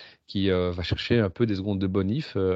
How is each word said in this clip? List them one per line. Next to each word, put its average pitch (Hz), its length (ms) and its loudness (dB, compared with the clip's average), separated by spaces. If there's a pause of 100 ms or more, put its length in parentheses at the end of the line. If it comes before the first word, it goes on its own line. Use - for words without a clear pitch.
(260)
qui, 98 240 0
euh, 90 220 2
va 87 120 -4
chercher - 360 0
un 104 100 2
peu 117 160 0
des 107 100 -2
secondes 98 240 -2
de 95 80 0
bonif, 98 500 -2
euh, 95 180 2